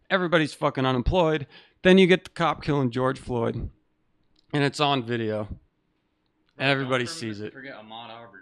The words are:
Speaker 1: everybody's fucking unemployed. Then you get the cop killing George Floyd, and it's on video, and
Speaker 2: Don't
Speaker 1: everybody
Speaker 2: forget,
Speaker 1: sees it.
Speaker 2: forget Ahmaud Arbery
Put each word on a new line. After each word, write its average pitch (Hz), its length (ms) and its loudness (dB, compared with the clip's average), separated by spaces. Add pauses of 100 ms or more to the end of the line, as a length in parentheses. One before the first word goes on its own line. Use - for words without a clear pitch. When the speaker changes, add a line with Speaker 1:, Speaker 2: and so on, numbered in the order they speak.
Speaker 1:
everybody's 170 440 0
fucking 139 320 -2
unemployed. 147 600 0 (360)
Then 185 160 8
you 190 100 8
get 175 160 4
the - 60 -18
cop 151 340 -2
killing 143 260 0
George 127 300 -2
Floyd, 117 500 -4 (840)
and 147 100 2
it's 139 160 -2
on 143 240 0
video, 110 460 -4 (1080)
and 135 100 -2
Speaker 2:
Don't - 20 0
Speaker 1:
everybody 135 360 0
Speaker 2:
forget, - 140 -12
Speaker 1:
sees 107 220 -8
it. 104 100 -10
Speaker 2:
forget 135 240 -16
Ahmaud 110 360 -18
Arbery 113 300 -20